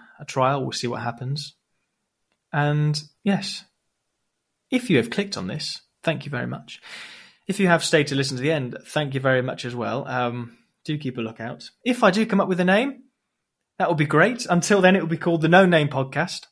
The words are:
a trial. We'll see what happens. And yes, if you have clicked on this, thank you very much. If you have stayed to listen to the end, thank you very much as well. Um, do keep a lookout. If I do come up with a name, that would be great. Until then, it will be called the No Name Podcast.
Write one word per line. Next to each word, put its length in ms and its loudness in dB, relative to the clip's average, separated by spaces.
a 60 -16
trial. 360 0
We'll 100 -6
see 160 -6
what 140 -6
happens. 540 -8
And 500 0
yes, 400 -2
if 180 0
you 80 6
have 120 2
clicked 280 -4
on 100 -8
this, 340 -8
thank 220 -4
you 60 -12
very 160 -6
much. 340 -12
If 120 -4
you 80 4
have 160 4
stayed 240 2
to 80 -2
listen 220 -2
to 60 -6
the 80 0
end, 260 -4
thank 260 -2
you 60 -4
very 220 2
much 240 -6
as 100 -8
well. 320 -4
Um, 500 -4
do 140 -4
keep 200 -8
a 40 -4
lookout. 480 -10
If 200 0
I 80 8
do 140 2
come 160 2
up 60 0
with 120 0
a 60 2
name, 380 2
that 100 2
would 80 0
be 80 2
great. 400 2
Until 360 2
then, 140 8
it 60 0
will 60 -4
be 100 -4
called 240 0
the 60 2
No 180 8
Name 240 4
Podcast. 640 -4